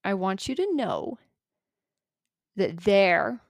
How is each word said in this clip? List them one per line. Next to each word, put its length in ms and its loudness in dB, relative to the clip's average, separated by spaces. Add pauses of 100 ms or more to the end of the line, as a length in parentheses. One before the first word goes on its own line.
I 100 -2
want 320 -4
you 80 -4
to 220 -2
know 420 -4 (1400)
that 300 -4
there 640 4